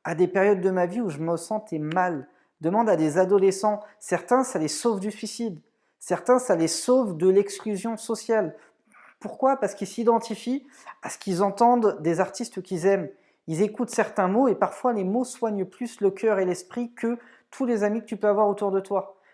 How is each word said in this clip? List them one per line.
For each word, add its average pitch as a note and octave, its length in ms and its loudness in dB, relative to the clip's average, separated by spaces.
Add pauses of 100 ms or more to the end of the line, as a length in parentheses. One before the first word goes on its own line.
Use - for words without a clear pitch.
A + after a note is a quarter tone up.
à E3 120 -6
des F3 120 2
périodes G3 320 4
de F#3 100 0
ma F3+ 160 2
vie F#3 140 -6
où G#3+ 100 -2
je C#3+ 100 -8
me E3 180 -2
sentais G#3+ 420 -6
mal. D#3+ 480 -2 (320)
Demande G#3 300 2
à F3 80 4
des D#3 200 2
adolescents, G3 600 4 (200)
certains, B3 440 0
ça G3 160 -4
les D#3 80 0
sauve G#3+ 320 -2
du G3+ 120 -6
suicide. G#3+ 500 -8 (360)
Certains, A#3+ 420 2
ça G#3 180 2
les E3 100 2
sauve A#3+ 480 2
de F3+ 140 4
l'exclusion G3+ 680 0
sociale. A3 580 -2 (680)
Pourquoi ? C4 340 0
Parce G3+ 200 -4
qu'ils G3 120 -8
s'identifient A#3 800 -2 (360)
à - 60 -10
ce - 80 -12
qu'ils F#3 240 -2
entendent G#3+ 600 4
des E3+ 180 0
artistes F#3+ 420 -4
qu'ils F3+ 240 -4
aiment. F#3+ 220 2 (400)
Ils D#3+ 140 -2
écoutent G#3+ 300 -2
certains G3 360 0
mots A#3 220 4
et F#3+ 60 2
parfois G#3 360 -2
les G3+ 140 -2
mots A3 180 0
soignent G#3+ 400 -4
plus A3+ 380 -10
le G3 100 2
cœur G3 280 0
et F#3+ 60 2
l'esprit G#3 460 -6
que A#3 260 -4 (320)
tous - 160 -4
les A3 200 0
amis G#3+ 160 0
que A3 60 -20
tu G#3 100 -8
peux G#3+ 100 0
avoir G#3 220 4
autour G3+ 220 -2
de G3 100 0
toi. G3 320 -4 (200)